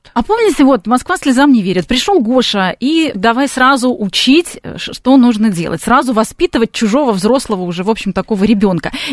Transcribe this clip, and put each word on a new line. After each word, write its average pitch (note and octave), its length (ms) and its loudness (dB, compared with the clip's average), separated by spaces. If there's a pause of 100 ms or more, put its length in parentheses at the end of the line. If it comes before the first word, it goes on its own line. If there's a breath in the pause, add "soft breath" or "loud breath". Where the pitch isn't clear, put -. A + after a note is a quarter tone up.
(140)
А A#3 100 -2
помните, G#4 400 2
вот, C4 240 2
"Москва B3+ 300 -2
слезам C#4 340 2
не A#3 100 4
верит". F3+ 260 -2
Пришёл E4 320 0
Гоша, G#3+ 600 0
и D#4 340 0
давай A3+ 340 0
сразу B3+ 500 0
учить, C4 680 0
э, - 140 -14
ш-, - 160 -14
что C4 240 2
нужно A3+ 320 4
делать. E3 340 -4
Сразу B3+ 300 0
воспитывать A3+ 580 -2
чужого A#3+ 400 0
взрослого G#3 500 0
уже, F3+ 220 -6
в G3+ 60 -2
общем, G#3+ 240 -4
такого F#3+ 300 -2
ребёнка. G3+ 480 0 (220 loud breath)